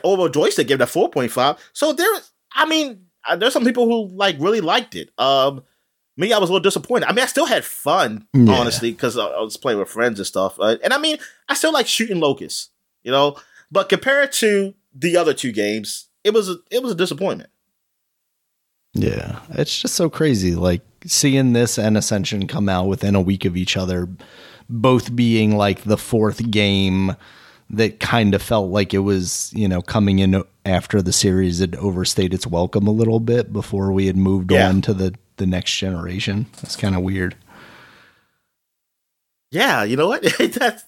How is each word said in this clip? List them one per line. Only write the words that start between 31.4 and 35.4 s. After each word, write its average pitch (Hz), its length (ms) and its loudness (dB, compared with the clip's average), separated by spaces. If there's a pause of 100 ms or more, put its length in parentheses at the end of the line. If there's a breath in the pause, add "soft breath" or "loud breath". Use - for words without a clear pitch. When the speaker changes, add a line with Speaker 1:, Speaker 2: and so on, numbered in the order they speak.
Speaker 2:
had 90 180 0
overstayed 92 560 -2
its 92 120 -4
welcome 90 400 0
a 107 60 2
little 113 300 2
bit 117 320 0
before 98 400 -2
we 95 140 2
had 92 100 0
moved 95 340 2
Speaker 1:
Yeah. 98 160 4
Speaker 2:
on 95 140 2
to 113 120 0
the, 95 220 -4 (220)
the 98 100 -2